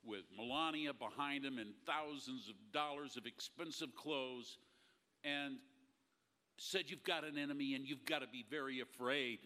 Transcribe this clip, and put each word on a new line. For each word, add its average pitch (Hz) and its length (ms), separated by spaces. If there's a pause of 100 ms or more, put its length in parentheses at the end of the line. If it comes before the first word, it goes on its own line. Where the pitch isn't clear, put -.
with 101 200 (120)
Melania 147 560
behind 139 520
him 131 140
in 107 100 (180)
thousands 139 640
of 107 60 (180)
dollars 147 440
of 117 100
expensive 151 680
clothes, 131 640 (640)
and 143 320 (1000)
said, 185 320
"You've 160 140
got 160 200
an 147 140
enemy 143 360
and 131 140
you've 139 160
got 151 160
to 127 80
be 120 220
very 135 300
afraid. 123 640